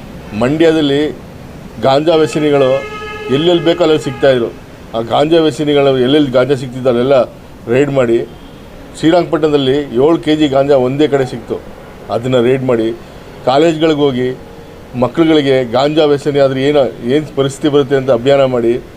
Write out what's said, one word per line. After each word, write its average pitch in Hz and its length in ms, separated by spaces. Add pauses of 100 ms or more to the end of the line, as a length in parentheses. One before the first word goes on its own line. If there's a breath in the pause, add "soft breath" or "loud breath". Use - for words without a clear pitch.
(400)
ಮಂಡ್ಯದಲ್ಲಿ 151 720 (720)
ಗಾಂಜಾ 147 340
ವ್ಯಸನಿಗಳು 147 840 (340)
ಎಲ್ಲೆಲ್ಲಿ 165 320
ಬೇಕೋ 170 180
ಅಲ್ಲೆಲ್ಲಿ 156 200
ಸಿಗ್ತಾಯಿದ್ರು. 127 440 (500)
ಆ 113 40
ಗಾಂಜಾ 143 400
ವ್ಯಸನಿಗಳು 143 580
ಎಲ್ಲೆಲ್ಲಿ 139 320
ಗಾಂಜಾ 131 240
ಸಿಗ್ತಿತ್ತು 127 340
ಅಲ್ಲೆಲ್ಲ 123 340 (440)
ರೈಡ್ 135 240
ಮಾಡಿ, 131 360 (720)
ಶ್ರೀರಂಗಪಟ್ಟಣದಲ್ಲಿ 151 800
ಏಳು 139 380
ಕೆ 156 180
ಜಿ 156 120
ಗಾಂಜಾ 139 280
ಒಂದೇ 135 320
ಕಡೆ 135 180
ಸಿಕ್ತು, 113 340 (500)
ಅದನ್ನು 117 340
ರೈಡ್ 127 200
ಮಾಡಿ, 117 280 (540)
ಕಾಲೇಜ್ಗಳಿಗೆ 156 540
ಹೋಗಿ 127 380 (640)
ಮಕ್ಕಳುಗಳಿಗೆ 139 680
ಗಾಂಜಾ 147 400
ವ್ಯಸನಿ 143 340
ಆದ್ರೆ 135 240
ಏನು, 135 460
ಏನು 147 260
ಪರಿಸ್ಥಿತಿ 139 340
ಬರುತ್ತೆ 139 260
ಅಂತ 135 160
ಅಭಿಯಾನ 135 320
ಮಾಡಿ 120 380 (140)